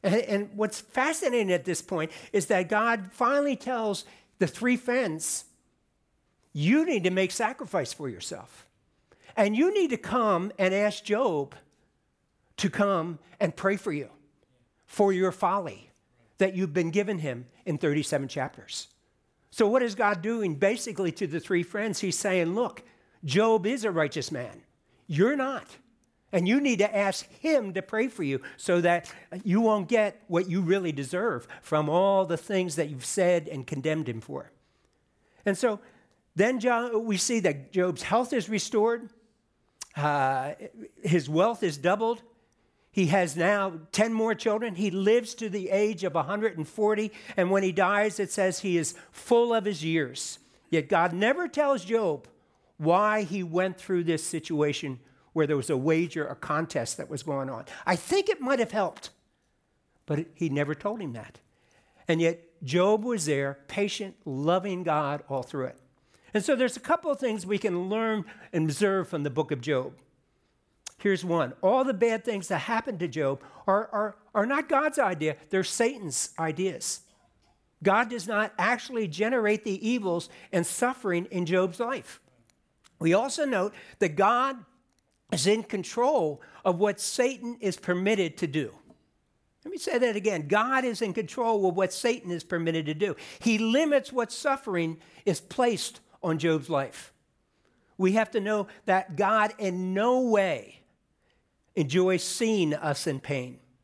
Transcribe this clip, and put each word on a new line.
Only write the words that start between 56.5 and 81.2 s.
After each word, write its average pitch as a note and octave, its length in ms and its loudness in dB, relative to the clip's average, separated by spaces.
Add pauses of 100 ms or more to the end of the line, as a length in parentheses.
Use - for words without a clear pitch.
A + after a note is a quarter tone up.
that - 120 -10
was D3 120 -8
going C#3 280 -6
on. A#2 160 -10 (200)
I F#3 100 2
think G4 320 0
it - 140 0
might B3+ 180 0
have A3+ 120 0
helped, G3 400 -4 (920)
but D#3 280 -4
he E3 160 -2
never C#3+ 240 0
told G3+ 260 -6
him D3 140 -8
that. A2 260 -16 (680)
And E3 120 2
yet E3 220 2 (220)
Job F#3 400 4
was A3 240 -2
there, C#3 400 0
patient, G3+ 480 -4 (100)
loving F3 580 0
God D3 460 -2
all C3+ 140 -4
through C3 220 -6
it. - 120 -10 (560)
And G#3 100 0
so C#4 120 2
there's B3 220 0
a - 40 -16
couple E4 300 0
of C#4 80 -2
things A3 260 -4
we G3 140 -2
can F#3 300 -2
learn A3 360 -2 (260)
and D#3+ 140 0
observe F#3+ 420 0
from D3 160 -4
the D3 60 -2
book C#3+ 220 -2
of C3+ 100 -4
Job. C3 320 -2 (1080)
Here's G3 240 0
one. E3 380 0
All B3+ 240 4
the C4 80 -2
bad A3+ 320 0
things G3+ 240 -4
that E3 100 0
happened A3+ 400 -4
to F3 80 -2
Job C#3 340 -2 (240)
are, G3+ 260 0
are, G#3+ 260 -4 (180)
are G#3 100 4
not C#4+ 220 0
God's D4+ 320 2
idea. D#3 380 2 (120)
They're F#3+ 140 2
Satan's A3+ 720 -2
ideas. E3 640 -4 (800)
God G#3 280 4
does G#3+ 180 -8
not G#3+ 300 -2
actually A3+ 500 0
generate G#3+ 560 0
the G3 240 -2
evils G3 400 0 (240)
and E3+ 160 0
suffering G3+ 640 -2